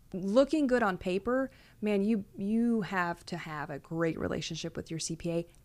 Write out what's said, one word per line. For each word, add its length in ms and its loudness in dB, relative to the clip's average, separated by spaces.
Looking 540 4
good 160 4
on 160 2
paper, 520 0
man, 220 2
you, 240 2
you 460 2
have 420 -2
to 140 -6
have 320 -8
a 80 -6
great 420 0
relationship 560 -4
with 140 -8
your 100 -6
C 160 -6
P 140 -4
A. 160 0